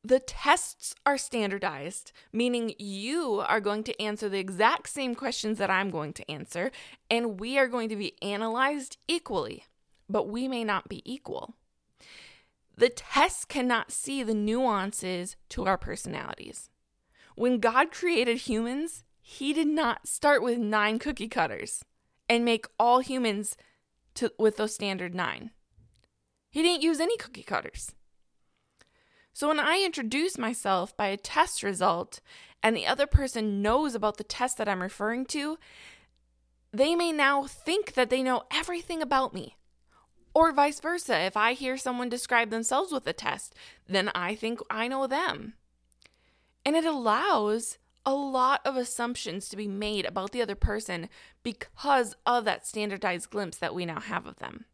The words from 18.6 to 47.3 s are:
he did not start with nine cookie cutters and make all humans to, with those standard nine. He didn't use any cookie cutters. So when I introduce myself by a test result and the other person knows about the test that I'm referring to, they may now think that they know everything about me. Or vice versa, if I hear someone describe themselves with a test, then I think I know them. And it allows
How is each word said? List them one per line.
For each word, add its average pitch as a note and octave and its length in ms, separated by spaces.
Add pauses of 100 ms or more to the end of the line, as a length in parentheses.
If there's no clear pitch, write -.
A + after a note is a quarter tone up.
he - 320
did D#4 140
not D4+ 400
start D4 340
with A#3+ 180
nine G#3+ 420
cookie C4 260
cutters D#3+ 580 (440)
and A#3 160
make A#3 220 (120)
all A#3+ 220
humans A#3 560 (580)
to, - 240
with G#3+ 180
those G#3+ 180
standard F#3 400
nine. F#3 360 (1000)
He D#4 140
didn't E4+ 220
use D#4+ 160
any G#4+ 160
cookie - 260
cutters. - 500 (1400)
So D4 120
when D4+ 120
I E4 240
introduce D4 540
myself G#3 580
by G3+ 120
a G3 100
test - 440
result F#3 580 (420)
and A3+ 120
the C3+ 120
other C#4 200
person G#3+ 540
knows A#3+ 340
about G#3 220
the G#3 80
test - 320
that A3 100
I'm F#3+ 140
referring A3 460
to, D4+ 320 (1120)
they C#4 220
may E4+ 180
now C#4 320
think F#4 480
that B3 160
they C4 140
know B3+ 280
everything E4+ 520
about C4 320
me. - 240 (720)
Or D#4+ 200
vice C#4+ 280
versa, D4+ 400
if F#3+ 160
I A3 160
hear C4 240
someone B3 320
describe A#3+ 400
themselves C4 440
with C4+ 140
a - 60
test, - 420 (320)
then G3 280
I F3+ 200
think A3+ 260 (100)
I A3+ 180
know C4+ 180
them. C4+ 460 (1120)
And C#4+ 100
it D#4+ 120
allows A#3 920 (300)